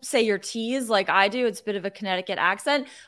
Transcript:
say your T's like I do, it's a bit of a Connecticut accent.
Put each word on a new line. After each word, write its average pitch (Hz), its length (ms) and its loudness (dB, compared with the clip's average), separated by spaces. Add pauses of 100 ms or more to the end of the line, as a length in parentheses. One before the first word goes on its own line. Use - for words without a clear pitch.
say 240 200 2
your 208 160 2
T's 233 500 -4
like 208 200 2
I 196 200 4
do, 247 180 0
it's 214 140 -2
a - 40 -20
bit 208 120 -4
of 185 80 -6
a 196 60 -4
Connecticut 190 480 -4
accent. 262 500 0 (200)